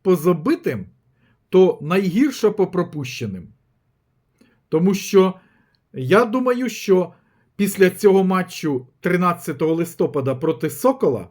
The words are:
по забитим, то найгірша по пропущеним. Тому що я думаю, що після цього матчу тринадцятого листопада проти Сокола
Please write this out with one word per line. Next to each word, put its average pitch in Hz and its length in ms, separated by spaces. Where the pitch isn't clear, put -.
по 185 140
забитим, 170 680
то 185 340
найгірша 196 680
по 202 160
пропущеним. 123 840
Тому 175 260
що 190 400
я 143 320
думаю, 247 440
що 180 440
після 196 340
цього 190 340
матчу 175 640
тринадцятого 175 720
листопада 160 600
проти 156 360
Сокола 156 600